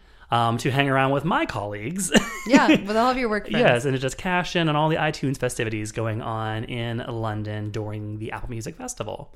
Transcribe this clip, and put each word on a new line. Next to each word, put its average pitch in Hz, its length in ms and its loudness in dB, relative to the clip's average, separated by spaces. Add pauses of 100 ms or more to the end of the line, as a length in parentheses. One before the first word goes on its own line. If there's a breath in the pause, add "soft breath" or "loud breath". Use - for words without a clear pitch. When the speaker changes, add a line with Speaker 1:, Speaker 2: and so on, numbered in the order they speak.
(320 soft breath)
Speaker 1:
um, 117 280 4
to 135 120 0
hang 139 180 2
around 135 220 4
with 143 140 0
my 269 200 0
colleagues. 107 720 -6
<laughs> - 40 6 (260)
Speaker 2:
Yeah, 269 220 8
with 214 280 2
all 247 140 4
of 254 80 0
your 240 100 0
work 208 180 0
friends. 226 160 0
Speaker 1:
Yes, 127 220 6
and 135 100 2
it 131 40 -2
just 131 180 -4
cashed 180 380 -2
in 170 120 2
on 151 80 2
all 156 140 2
the 160 60 2
iTunes 151 420 0
festivities 110 540 -4
going 113 320 -2
on 110 400 -4
in 117 340 -4
London 107 720 -4
during 107 480 -6
the 110 140 -8
Apple 110 180 -8
Music 113 260 -8
Festival. - 600 -10